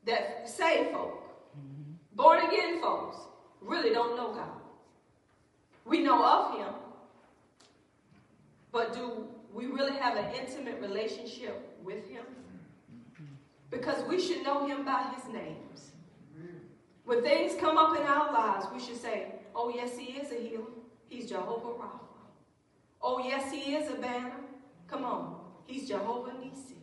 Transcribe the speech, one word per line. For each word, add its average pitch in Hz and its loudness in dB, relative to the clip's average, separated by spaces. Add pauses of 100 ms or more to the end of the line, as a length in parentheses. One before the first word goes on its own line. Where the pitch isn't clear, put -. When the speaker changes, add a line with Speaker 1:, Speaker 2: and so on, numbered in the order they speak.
Speaker 1:
that - 0
saved 330 4
folk, - -4 (360)
Speaker 2:
Mm-hmm. 143 -14 (200)
Speaker 1:
born 330 10
again 339 2
folks, - -2 (460)
really 330 2
don't 240 4
know 220 -4
God. - -8 (1300)
We 277 4
know 254 8
of - 6
him, 202 -6 (2000)
but 233 0
do 240 -6 (260)
we 240 -8
really 269 0
have 247 2
an 208 -2
intimate 262 -6
relationship 220 -6
with 190 -10
him? 226 -12 (1500)
Because 277 -2
we 370 0
should 285 -2
know 277 0
him 277 -4
by 269 0
his 233 -10
names. - -12 (1120)
When 240 4
things 294 4
come 311 6
up 311 8
in 285 2
our 302 4
lives, - 2
we 254 -8
should 240 -8
say, 220 -4 (200)
"Oh, 233 0
yes, 247 -4
he 254 -10
is 285 -8
a 233 -6
healer. 220 -6 (440)
He's 247 -10
Jehovah 233 -4
Rapha. - -12 (1000)
Oh, 247 2
yes, 269 -2
he 277 -2
is 302 0
a 254 -4
banner. 247 -4 (520)
Come 277 -4
on. - -4 (240)
He's 262 -8
Jehovah 240 -2
Nissi. - -14